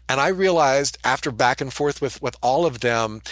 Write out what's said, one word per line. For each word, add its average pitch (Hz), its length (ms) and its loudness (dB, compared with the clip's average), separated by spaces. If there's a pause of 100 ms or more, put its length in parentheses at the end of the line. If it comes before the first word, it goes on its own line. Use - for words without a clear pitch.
And 135 140 0
I - 60 2
realized 165 760 2
after 135 280 0
back 123 280 2
and 135 140 -6
forth 147 260 -2
with, - 220 -6
with 127 220 -6
all 143 240 2
of 120 140 -6
them, 113 500 0